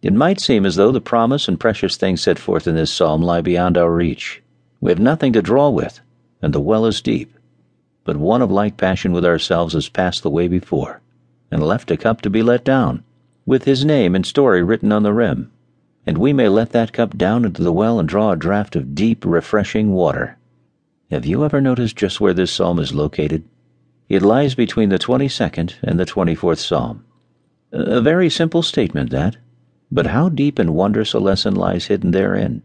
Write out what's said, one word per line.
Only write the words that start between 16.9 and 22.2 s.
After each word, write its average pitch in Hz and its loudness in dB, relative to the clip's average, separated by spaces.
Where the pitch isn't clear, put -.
cup 107 -2
down 104 0
into 98 -4
the 85 2
well 110 2
and 80 0
draw 104 0
a 85 0
draught 98 -2
of 69 -6
deep, 110 -2
refreshing 101 0
water. 80 -2
Have 123 -4
you 123 0
ever 147 0
noticed 123 0
just 95 -4